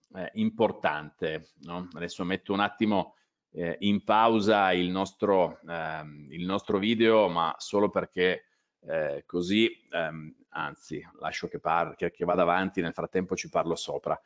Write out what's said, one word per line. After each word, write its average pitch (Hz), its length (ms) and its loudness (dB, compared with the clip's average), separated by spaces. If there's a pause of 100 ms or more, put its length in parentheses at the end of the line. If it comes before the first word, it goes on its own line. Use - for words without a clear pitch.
(160)
eh, 92 180 -8
importante, 80 1160 -2 (100)
no? 87 320 -10
Adesso 85 320 -8
metto 95 260 -4
un 98 80 0
attimo, 101 560 0 (380)
eh, 85 260 -4
in 101 240 0
pausa 107 680 4
il 90 160 0
nostro, 92 760 0
ehm, 78 640 -8
il 85 140 -8
nostro 98 320 -2
video, 110 520 4
ma 82 280 0
solo 101 320 0
perché, 90 560 0 (360)
eh, 76 440 -4
così, 101 680 0
ehm, 80 440 -6 (180)
anzi, 76 480 -8 (180)
lascio 78 280 -6
che - 120 -10
par-, 82 360 0
che, 85 160 -4
che - 140 -6
vada 90 160 2
avanti, 90 400 2
nel 82 100 -2
frattempo 92 440 -4
ci 85 120 -8
parlo 82 280 0
sopra. 78 500 -6